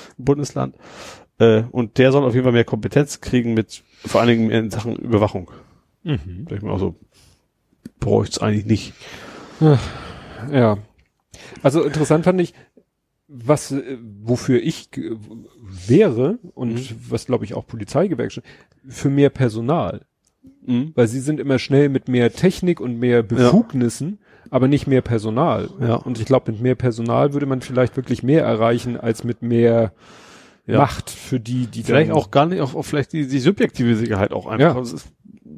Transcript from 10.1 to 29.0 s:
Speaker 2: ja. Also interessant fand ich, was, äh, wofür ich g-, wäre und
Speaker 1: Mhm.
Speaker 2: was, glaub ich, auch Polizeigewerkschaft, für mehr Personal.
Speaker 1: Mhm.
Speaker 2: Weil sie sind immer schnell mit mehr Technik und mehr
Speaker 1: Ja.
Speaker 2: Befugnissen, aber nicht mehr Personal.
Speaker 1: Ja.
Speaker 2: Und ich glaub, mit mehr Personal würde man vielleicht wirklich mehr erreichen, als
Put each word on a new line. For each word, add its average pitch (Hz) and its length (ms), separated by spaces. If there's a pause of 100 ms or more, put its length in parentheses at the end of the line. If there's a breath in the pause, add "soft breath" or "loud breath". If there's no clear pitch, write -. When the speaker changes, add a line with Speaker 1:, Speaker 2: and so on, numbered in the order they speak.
Speaker 2:
ja. 113 280 (840 loud breath)
Also 147 220
interessant 151 420
fand 180 160
ich, 170 120 (760 soft breath)
was, 139 420
äh, 135 260 (240)
wofür 120 400
ich - 300
g-, 117 240 (720)
wäre 147 520 (160)
und 120 180
Speaker 1:
Mhm. 123 220 (120)
Speaker 2:
was, 117 200
glaub 117 140
ich, 107 120
auch - 120
Polizeigewerkschaft, 120 800 (400 soft breath)
für 135 240
mehr 139 200
Personal. 117 720 (640)
Speaker 1:
Mhm. 127 300
Speaker 2:
Weil 120 120
sie 120 140
sind 147 180
immer 131 180
schnell 143 300
mit 131 220
mehr 123 240
Technik 180 480
und 120 180
mehr 120 180
Speaker 1:
Ja. 120 40
Speaker 2:
Befugnissen, 123 960 (300 soft breath)
aber 127 180
nicht 139 200
mehr 131 140
Personal. 113 680 (100)
Speaker 1:
Ja. 117 160
Speaker 2:
Und 117 240
ich 113 60
glaub, 131 220
mit 107 140
mehr 123 140
Personal 120 580
würde 143 120
man 135 160
vielleicht 127 340
wirklich 127 280
mehr 139 200
erreichen, 117 560
als 117 240